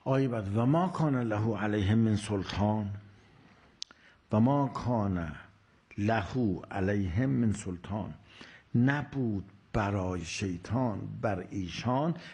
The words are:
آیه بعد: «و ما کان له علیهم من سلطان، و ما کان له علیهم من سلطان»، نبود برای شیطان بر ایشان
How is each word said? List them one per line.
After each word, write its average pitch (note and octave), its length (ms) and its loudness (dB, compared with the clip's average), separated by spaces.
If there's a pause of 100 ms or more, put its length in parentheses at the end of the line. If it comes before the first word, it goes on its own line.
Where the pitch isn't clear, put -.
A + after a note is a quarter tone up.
آیه C3+ 240 2
بعد: G#2 300 -2
«و A#2 80 4
ما E3+ 220 4
کان D3+ 340 0
له G#2+ 360 0
علیهم G#2 400 4
من A2 180 6
سلطان، G#2 760 0 (1400)
و B2+ 80 4
ما C3+ 280 4
کان G2 680 -2 (600)
له G#2 640 0 (100)
علیهم G2 580 0
من A#2 240 2
سلطان»، F#2 600 -8 (600)
نبود B2+ 760 0 (220)
برای F#2+ 520 0
شیطان G2 760 -4 (220)
بر F#2+ 280 -2
ایشان B2 640 -2 (180)